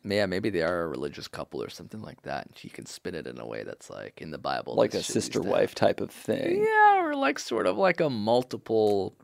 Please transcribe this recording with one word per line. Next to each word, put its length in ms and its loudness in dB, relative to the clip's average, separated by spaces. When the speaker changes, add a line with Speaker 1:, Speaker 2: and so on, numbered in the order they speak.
Speaker 1:
Yeah, 220 0
maybe 220 -2
they 140 0
are 220 0
a 40 -4
religious 400 -8
couple 340 -8
or 60 -8
something 320 -14
like 220 -16
that, 240 -8
and 100 -20
she 140 -18
can 160 -16
spin 280 -10
it 120 -8
in 120 -10
a 80 -10
way 160 -8
that's, 280 -12
like, 320 -14
in 80 -12
the 80 -10
Bible, 360 -4
Speaker 2:
Like 180 4
Speaker 1:
this 100 -2
Speaker 2:
a 20 -6
Speaker 1:
shit 120 -4
is 80 2
Speaker 2:
sister 160 -2
Speaker 1:
that. 100 -2
Speaker 2:
wife 240 4
type 260 2
of 100 -4
thing. 540 0
Speaker 1:
Yeah, 400 6
or, 100 -2
like, 240 0
sort 280 -2
of 100 2
like 240 4
a 80 4
multiple 1160 2